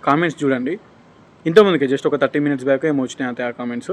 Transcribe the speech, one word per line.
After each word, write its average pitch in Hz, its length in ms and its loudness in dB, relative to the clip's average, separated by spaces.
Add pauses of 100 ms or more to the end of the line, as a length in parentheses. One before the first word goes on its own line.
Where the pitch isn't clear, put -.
కామెంట్స్ 147 400 0
చూడండి. 135 340 -2 (680)
ఇంతకుముందుకే 165 400 4
just 139 200 -2
ఒక 143 100 2
థర్టీ 135 220 0
మినిట్స్ 143 260 -2
బ్యాక్ 135 220 0
ఏమో 143 160 0
వచ్చినాయి 127 260 -6
అంతే 123 140 -8
ఆ 120 80 -4
కామెంట్స్. 120 420 -8